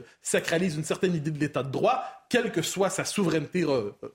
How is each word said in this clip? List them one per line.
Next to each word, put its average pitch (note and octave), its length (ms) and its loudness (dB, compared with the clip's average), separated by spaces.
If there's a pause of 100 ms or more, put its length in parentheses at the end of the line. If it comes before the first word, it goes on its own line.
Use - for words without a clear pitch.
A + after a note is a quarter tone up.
(200)
sacralise E3+ 560 0
une D#3 80 -4
certaine F3+ 300 0
idée D#3 160 -2
de D3 80 -4
l'État C#3+ 240 0
de C3+ 80 -6
droit, G#3+ 300 2 (280)
quelle A#3 220 2
que E3+ 100 -2
soit F#3 280 0
sa D#3+ 140 -4
souveraineté E3 600 0
re-, B2+ 300 0 (220)